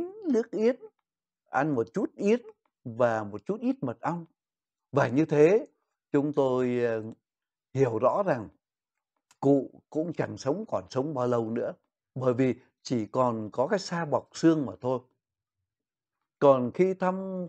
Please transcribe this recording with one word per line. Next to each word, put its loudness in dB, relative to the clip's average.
nước 0
yến, 0
ăn 0
một -2
chút -4
yến 0
và 0
một -12
chút -4
ít -2
mật -8
ong. -6
Và 2
như 2
thế, 6
chúng 0
tôi, 0
ờ, -2
hiểu 2
rõ 2
rằng -2
cụ 0
cũng -4
chẳng -6
sống, -4
còn -4
sống -4
bao -2
lâu 0
nữa, -6
bởi 0
vì 2
chỉ -4
còn -2
có -2
cái 0
sa -6
bọc -2
xương 4
mà -10
thôi. -2
Còn 4
khi 2
thăm -6